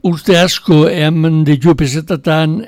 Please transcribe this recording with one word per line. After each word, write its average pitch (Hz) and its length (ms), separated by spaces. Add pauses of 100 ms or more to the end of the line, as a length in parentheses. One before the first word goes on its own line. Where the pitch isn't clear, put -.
urte 170 360
asko 165 480
eman 160 560
ditu 147 320
pesetatan, 160 920